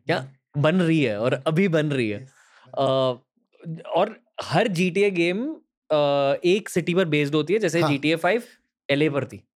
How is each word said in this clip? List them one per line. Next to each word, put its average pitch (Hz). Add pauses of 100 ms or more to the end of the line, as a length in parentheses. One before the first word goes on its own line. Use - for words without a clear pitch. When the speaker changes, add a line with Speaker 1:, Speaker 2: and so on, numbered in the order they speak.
Speaker 1:
क्या 165
Speaker 2:
हम्म। -
Speaker 1:
बन 165
रही 160
है, 107
और 131
अभी 170
बन 156
रही 123
है। 104
Speaker 2:
यस। 135 (500)
Speaker 1:
अ, 131 (760)
और 202 (200)
हर 185
जीटीए 185
गेम, 185 (380)
अ, 143 (120)
एक 180
सिटी 175
पर 190
बेस्ड 147
होती 151
है, 220
जैसे 170
Speaker 2:
हाँ। 156
Speaker 1:
जीटीए 147
फ़ाइव 190 (460)
एलए 143
पर 139
थी। -